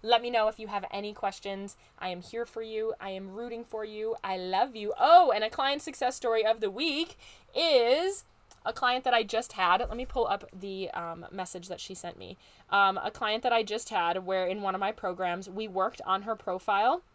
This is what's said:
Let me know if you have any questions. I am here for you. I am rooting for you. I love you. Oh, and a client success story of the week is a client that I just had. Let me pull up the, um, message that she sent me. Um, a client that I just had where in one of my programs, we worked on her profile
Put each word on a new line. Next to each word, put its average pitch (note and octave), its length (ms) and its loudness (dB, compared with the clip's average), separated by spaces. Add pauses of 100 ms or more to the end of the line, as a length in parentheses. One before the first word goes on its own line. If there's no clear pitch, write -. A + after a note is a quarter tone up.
Let A#3 180 6
me A#3+ 80 -4
know A3+ 180 4
if G#3+ 120 -2
you A3 80 -10
have G3+ 240 -4
any G#3 200 -6
questions. G3 640 -6 (220)
I F#3 120 -6
am F3+ 120 -8
here A#3 240 -8
for A3+ 160 -10
you. A3 400 -4
I G3 80 -8
am F#3+ 240 -10
rooting A#3 300 -8
for A3 200 -8
you. G#3+ 400 -6
I F#3+ 140 -2
love F#3 380 0
you. G#3+ 240 -4
Oh, D#4+ 320 8
and G#3+ 120 2
a A3+ 60 -2
client C#4+ 320 -2
success C4 340 -2
story A3+ 300 2
of A3+ 140 4
the G#3+ 100 0
week D4 480 -4 (380)
is D#4 680 4 (400)
a A3+ 100 -2
client B3+ 320 0
that B3+ 80 4
I A#3 100 4
just A3 300 -4
had. F#3 260 4
Let A3+ 180 -4
me B3 80 -6
pull A#3 220 0
up G3 160 0 (140)
the, F#3+ 340 -8
um, E3+ 400 -8
message F3+ 380 -8
that F#3 100 -8
she - 160 -12
sent - 220 -12
me. F#2 200 -14 (320)
Um, G3 340 6
a G#3+ 60 -2
client A3 340 -2
that A#3+ 100 4
I A3+ 100 4
just G#3+ 260 -4
had F3+ 360 0
where F#3 200 2
in F#3+ 160 -2
one F#3+ 140 -2
of G3 60 -2
my G3+ 100 0
programs, F#3 580 -4
we G#3+ 180 -6
worked F#3+ 380 -2
on F#3+ 180 0
her A3 120 -2
profile G#3 680 2 (140)